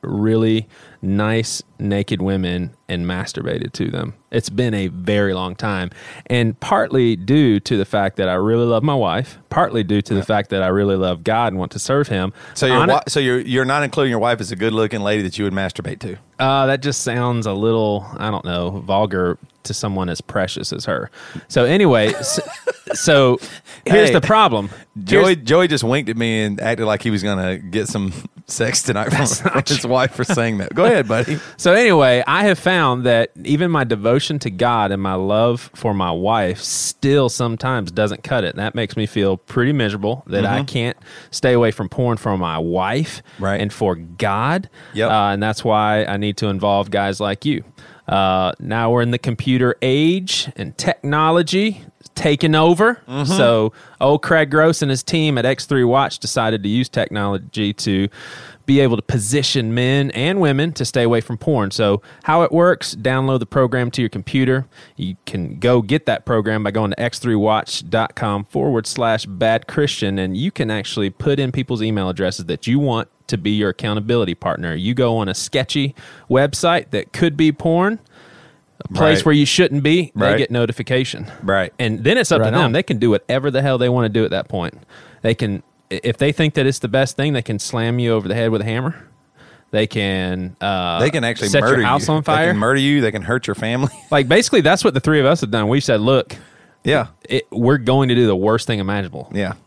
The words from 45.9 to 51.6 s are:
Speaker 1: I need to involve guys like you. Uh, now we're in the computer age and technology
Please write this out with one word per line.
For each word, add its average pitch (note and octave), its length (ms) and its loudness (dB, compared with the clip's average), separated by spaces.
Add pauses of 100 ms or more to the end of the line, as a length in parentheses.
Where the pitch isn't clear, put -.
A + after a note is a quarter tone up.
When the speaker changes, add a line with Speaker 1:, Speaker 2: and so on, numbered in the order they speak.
Speaker 1:
I G2+ 100 -4
need G#2 220 -4
to A2 100 -2
involve G2+ 420 0
guys G2 300 -2
like G2 240 -4
you. D3 220 -2 (420)
Uh, F#2 540 2
now A2+ 300 -2
we're A#2+ 100 2
in A#2+ 100 0
the B2 60 -2
computer B2 640 0
age D#3+ 760 0
and D3 180 -8 (380)
technology E3+ 720 0 (320)